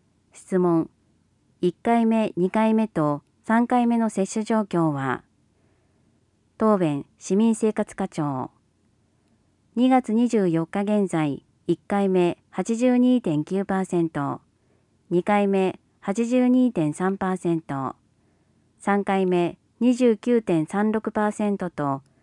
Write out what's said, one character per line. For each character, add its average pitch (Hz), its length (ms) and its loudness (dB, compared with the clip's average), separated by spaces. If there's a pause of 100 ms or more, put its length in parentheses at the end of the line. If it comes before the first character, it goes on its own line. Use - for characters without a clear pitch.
(320)
質 - 280 -4
問。 170 300 2 (680)
一 180 240 0
回 233 220 2
目、 220 320 2
二 180 140 0
回 220 220 2
目 220 140 0
と 147 340 -2 (220)
三 233 240 2
回 247 180 2
目 233 120 0
の 226 120 0
接 196 220 -4
種 220 140 -4
状 220 160 0
況 165 320 0
は、 135 320 -6 (1300)
答 214 200 2
弁、 151 280 -2 (120)
市 - 180 -4
民 226 180 4
生 214 200 -2
活 - 240 -6
課 190 100 -4
長。 139 420 -6 (1300)
二 247 140 2
月 254 240 2
二 233 160 2
十 208 180 2
四 165 200 0
日 202 160 -4
現 202 280 0
在、 151 340 -2 (220)
一 170 180 -2
回 202 220 0
目、 180 300 2 (120)
八 226 280 -6
十 247 180 2
二 247 260 2
点 151 220 -2
九 190 220 -4
パ 190 160 -2
ー 185 40 -4
セ 175 180 -2
ン 165 60 -2
ト、 139 300 -6 (720)
二 170 160 0
回 202 240 2
目、 190 320 0 (200)
八 214 240 -4
十 247 220 2
二 254 240 2
点 151 220 -2
三 190 240 -4
パ 190 160 -4
ー 185 40 -4
セ 170 180 -2
ン 160 60 -4
ト、 135 340 -8 (840)
三 202 240 0
回 190 220 0
目、 175 320 0 (240)
二 247 120 4
十 240 220 2
九 240 260 0
点 160 240 0
三 214 280 -2
六 214 180 -4
パ 208 160 -2
ー 214 60 -2
セ 208 160 -4
ン 202 80 -2
ト 180 120 -8
と、 139 320 -4 (220)